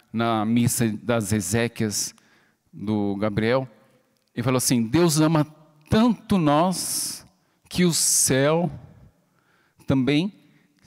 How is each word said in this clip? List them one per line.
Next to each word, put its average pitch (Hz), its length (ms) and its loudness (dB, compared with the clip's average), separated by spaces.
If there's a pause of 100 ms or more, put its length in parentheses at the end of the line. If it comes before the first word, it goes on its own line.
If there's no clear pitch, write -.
(120)
na 113 320 0
missa 117 420 2 (160)
das 110 300 -2
Ezequias 107 840 -2 (600)
do 101 420 -4
Gabriel, 110 500 0 (720)
ele 120 80 -4
falou 127 140 0
assim: 123 260 0
Deus 156 380 2
ama 156 260 2 (420)
tanto 220 480 2
nós 165 880 -2 (440)
que 180 160 0
o 170 80 2
céu 147 760 0 (1160)
também 147 480 0 (540)